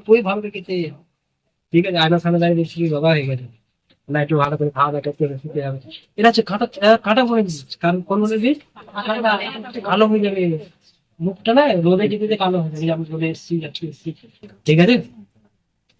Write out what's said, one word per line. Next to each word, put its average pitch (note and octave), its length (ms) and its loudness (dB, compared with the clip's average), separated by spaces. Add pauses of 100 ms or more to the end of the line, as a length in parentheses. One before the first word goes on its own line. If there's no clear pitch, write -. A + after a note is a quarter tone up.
কই A3+ 140 6
ভালো G3+ 200 -2
রেখেছে?" F#3 500 -6 (800)
ঠিক F3 160 4
আছে, F3 100 -2
আয়না E3 220 4
সামনে E3+ 200 0
দাঁড়িয়ে E3+ 240 2
দেখছি E3 240 -4
রোগা D#3 220 0
হয়ে D3+ 160 2
গেছে। C3 180 -4 (680)
না, C#3+ 120 -2
একটু D3+ 160 0
ভালো C#3+ 200 0
করে D3 120 -2
খাওয়া D3 220 0
দাওয়া C#3+ 140 -4
করতে D3 180 -6
হবে, C#3 140 -4
শুতে D3+ 280 -10
হবে। C3+ 140 -6 (360)
এটা G#3+ 140 4
হচ্ছে A3+ 200 2
কাঁটা, G#3 160 -2 (160)
আহ, G#3+ 160 6
কাঁটা A3 280 0
বলে A#3 180 2
দিস। E3+ 140 -6 (200)
কারণ F3 240 0
কোন G3 220 -4
বলে A3 140 0
দিস? B3+ 200 0 (1300)
কালো G3 240 2
হয়ে G#3+ 180 0
যাবে F#3+ 180 -2 (760)
মুখটা, F#3+ 340 -2
না C#4 100 6 (100)
রোদে F3+ 360 2
যেতে G#3 140 -4
যেতে G#3+ 140 -2
কালো F#3 240 0
হয়ে D#3+ 100 -4
যাবে। D#3+ 200 -2
আমি D#3+ 140 -4
চলে D#3+ 240 -4
এসেছি, D#3+ 300 -10
যাচ্ছি, D3+ 280 -10
এসেছি। - 220 -14 (560)
ঠিক D#3 140 4
আছে, A3 160 6 (1040)